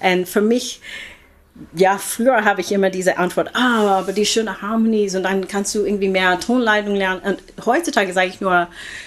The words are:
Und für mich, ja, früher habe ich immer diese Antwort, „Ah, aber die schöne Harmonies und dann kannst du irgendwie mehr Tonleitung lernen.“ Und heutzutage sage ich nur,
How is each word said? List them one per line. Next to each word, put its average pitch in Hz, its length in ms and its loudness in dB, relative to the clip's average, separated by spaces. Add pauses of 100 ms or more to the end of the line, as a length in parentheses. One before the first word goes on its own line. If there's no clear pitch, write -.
Und 180 220 2
für 208 120 0
mich, 233 380 0 (960)
ja, 190 220 4
früher 226 480 0
habe 196 160 2
ich - 100 -6
immer 190 200 2
diese 180 260 0
Antwort, 180 380 0
„Ah, 214 440 2
aber 185 140 -4
die 208 140 0
schöne 220 340 -2
Harmonies 214 540 0
und 190 80 -2
dann 190 240 0
kannst 202 260 -4
du 208 120 0
irgendwie 196 240 0
mehr 185 300 2
Tonleitung 208 560 0
lernen.“ 185 260 -2
Und - 440 -6
heutzutage 226 480 0
sage 185 140 2
ich 190 140 -12
nur, 180 260 2 (400)